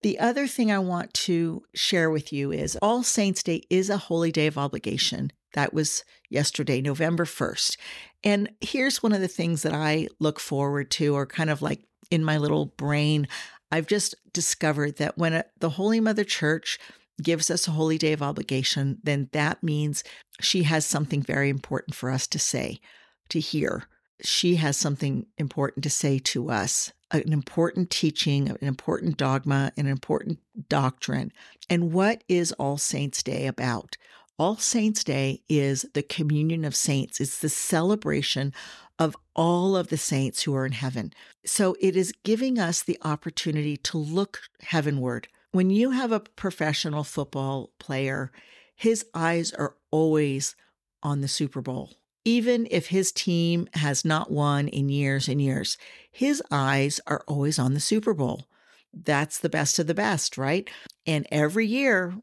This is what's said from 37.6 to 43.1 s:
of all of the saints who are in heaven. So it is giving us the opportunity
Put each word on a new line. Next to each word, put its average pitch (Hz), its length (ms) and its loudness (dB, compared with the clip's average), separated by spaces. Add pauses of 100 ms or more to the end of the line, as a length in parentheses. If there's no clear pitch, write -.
of 156 180 0 (200)
all 175 420 4
of 175 120 -2
the 160 80 -2
saints 135 440 0
who 143 140 0
are 131 100 0
in 131 60 -4
heaven. 127 420 -6 (320)
So 185 340 2
it 185 160 4
is 185 160 2 (120)
giving 233 340 0
us 170 240 0
the - 220 -4
opportunity 151 760 -2